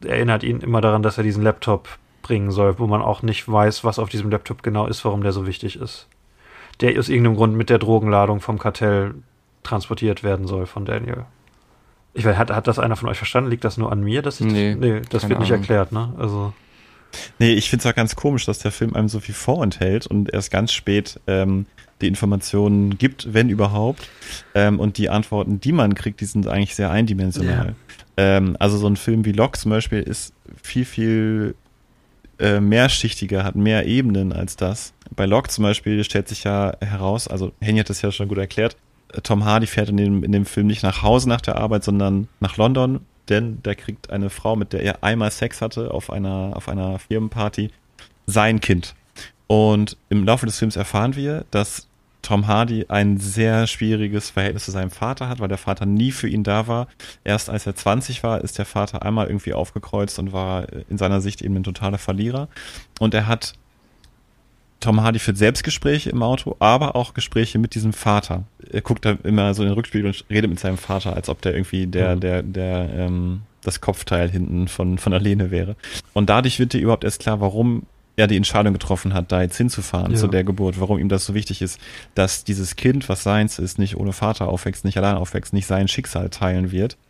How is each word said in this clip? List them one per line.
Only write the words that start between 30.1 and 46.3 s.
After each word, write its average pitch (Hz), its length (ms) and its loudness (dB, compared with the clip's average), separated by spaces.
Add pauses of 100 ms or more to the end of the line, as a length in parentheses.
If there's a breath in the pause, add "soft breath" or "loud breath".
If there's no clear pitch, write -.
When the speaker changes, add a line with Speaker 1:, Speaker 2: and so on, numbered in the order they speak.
Speaker 3:
viel, 127 220 -4
viel, 110 680 0 (840)
äh, 101 220 4
mehrschichtiger, 104 840 2
hat 95 120 -4
mehr 107 300 2
Ebenen 101 460 2
als 90 240 -6
das. 98 360 -4 (220)
Bei 98 100 0
Locke 110 240 2
zum - 160 -4
Beispiel 104 400 0
stellt 101 240 -2
sich - 160 -12
ja 101 360 0
heraus, 101 480 -2
also 92 320 -4
Henny 107 180 2
hat 107 100 0
das 101 140 -4
ja 101 100 0
schon 101 160 -4
gut 98 80 -4
erklärt, 104 400 -2 (380)
äh, - 80 -8
Tom 104 240 0
Hardy 110 200 4
fährt 107 220 0
in 101 80 2
dem, 101 260 4
in 101 100 0
dem 101 120 4
Film 104 220 0
nicht 107 160 2
nach 95 200 0
Hause 127 280 4
nach 117 100 2
der - 160 -4
Arbeit, 107 280 0
sondern 101 440 2 (120)
nach 101 180 -2
London, 127 420 2 (300)
denn 110 340 0
der 104 100 -2
kriegt - 360 -12
eine 98 200 -2
Frau, - 240 -2
mit 104 200 -2
der - 80 -2
er - 200 -4
einmal 107 280 0
Sex - 320 -6
hatte 113 300 -6
auf - 180 -6
einer, 95 440 -4